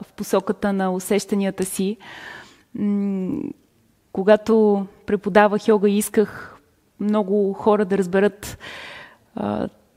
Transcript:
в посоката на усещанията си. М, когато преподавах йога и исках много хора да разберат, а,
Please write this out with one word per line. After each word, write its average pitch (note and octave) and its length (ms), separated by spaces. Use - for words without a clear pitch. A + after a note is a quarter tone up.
в - 120
посоката G3+ 580
на F#3+ 180
усещанията G3 720
си. F#3+ 320
М, G3+ 680
когато G#3 720
преподавах G#3 640
йога G#3 220
и G3+ 80
исках - 600
много G3+ 540
хора G#3 320
да F#3+ 120
разберат, G3 600
а, G#3 340